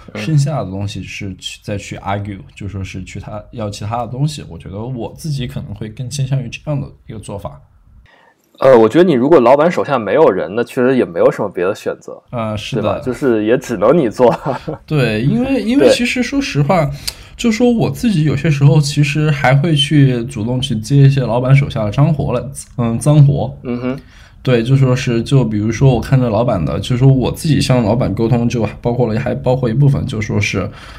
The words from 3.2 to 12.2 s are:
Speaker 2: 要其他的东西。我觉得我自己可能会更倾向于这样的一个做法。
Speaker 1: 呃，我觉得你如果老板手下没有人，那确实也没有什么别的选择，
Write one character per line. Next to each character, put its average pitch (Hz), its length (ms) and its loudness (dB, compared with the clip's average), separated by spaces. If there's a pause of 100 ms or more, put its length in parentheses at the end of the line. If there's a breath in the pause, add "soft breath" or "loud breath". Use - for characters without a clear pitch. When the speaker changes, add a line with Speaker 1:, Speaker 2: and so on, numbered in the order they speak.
Speaker 2:
要 110 180 -6
其 104 160 -8
他 117 120 -4
的 117 100 -6
东 127 200 -2
西。 - 220 -12
我 85 80 -14
觉 - 100 -16
得 92 100 -10
我 117 380 -8
自 165 140 -8
己 139 160 -6
可 120 160 -10
能 104 120 -12
会 110 140 -10
更 120 220 -12
倾 135 160 -4
向 135 160 -2
于 117 80 -10
这 - 200 -12
样 143 80 -2
的 139 80 -8 (200)
一 - 80 -14
个 110 40 -14
做 101 200 -12
法。 - 200 -14 (1040 soft breath)
Speaker 1:
呃， 131 160 8
我 110 120 8
觉 143 100 0
得 175 60 8
你 185 80 2
如 131 180 2
果 170 80 8
老 123 180 6
板 156 140 4
手 196 140 -2
下 143 120 -2
没 107 180 -2
有 147 180 4
人， 85 240 -4
那 117 80 0
确 123 200 -2
实 131 120 2
也 117 80 2
没 87 160 -4
有 120 100 4
什 151 100 -4
么 107 80 -4
别 90 140 -6
的 95 100 0
选 - 280 -8
择， - 200 -18 (100)